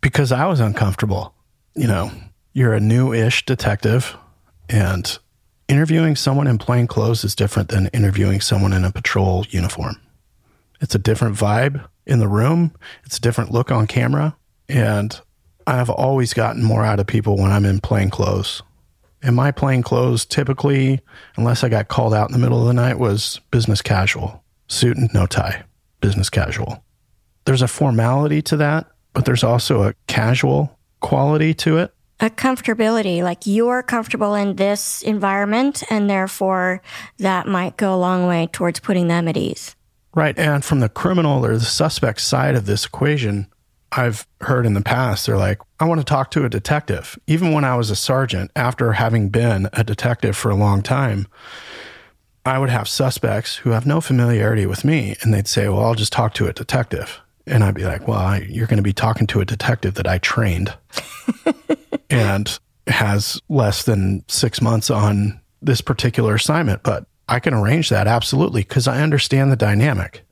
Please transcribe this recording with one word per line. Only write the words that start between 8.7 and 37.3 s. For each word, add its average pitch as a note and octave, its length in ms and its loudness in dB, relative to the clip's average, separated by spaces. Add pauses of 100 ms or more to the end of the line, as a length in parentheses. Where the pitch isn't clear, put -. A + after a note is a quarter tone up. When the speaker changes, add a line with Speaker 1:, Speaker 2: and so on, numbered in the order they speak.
Speaker 1:
in F#2 120 2
a F#2+ 60 0
patrol F#2+ 600 0
uniform. G2+ 500 -4 (800)
It's - 140 -6
a B2 40 4
different A2 380 0
vibe A#2+ 500 0 (200)
in C3 120 2
the G#2+ 100 2
room. D3 440 2 (320)
It's - 140 -10
a - 20 -8
different A#2 320 -2
look A#2+ 180 0
on A2 160 2
camera. C#3 500 0 (320)
And A2 520 0 (460)
I've B2 240 0
always C3 420 0
gotten A2+ 320 0
more A2 200 2
out G#2+ 140 0
of G2+ 80 0
people G#2 300 0
when G2 160 2
I'm G2+ 140 2
in G2 140 2
plain G#2 280 0
clothes. G2 540 -2 (600)
In B2 120 2
my C3 160 2
plain C3 320 0
clothes, B2 420 0
typically, C3+ 800 0 (340)
unless A#2+ 260 0
I B2+ 60 0
got G#2+ 200 0
called A2+ 260 0
out G#2+ 160 0
in - 20 -8
the B2 60 0
middle A#2+ 240 2
of A#2 40 4
the B2 60 4
night, B2 260 2
was G#2+ 400 -2 (120)
business A2+ 320 2
casual. - 600 -2 (260)
Suit A#2+ 280 0
and B2 160 0
no F#2+ 140 4
tie, - 380 -2 (360)
business G2 300 0
casual. - 520 -4 (600)
There's C3 180 2
a B2+ 60 2
formality C#3 720 0
to - 140 -2
that, D3+ 300 0 (260)
but B2+ 120 0
there's B2 200 2
also A#2 380 2
a G2+ 120 0 (120)
casual C3+ 720 0 (220)
quality D3+ 540 2
to D#3+ 240 0
it. F3+ 140 -2 (280)
Speaker 2:
A A3 100 0
comfortability, A3 920 0
like, F3 240 -4
you're A#3 360 0
comfortable A3 520 -2
in G3+ 220 -2
this G3+ 460 -2
environment, G#3 880 -2
and G#3 180 0
therefore F#3+ 720 -2 (360)
that F#3 280 -2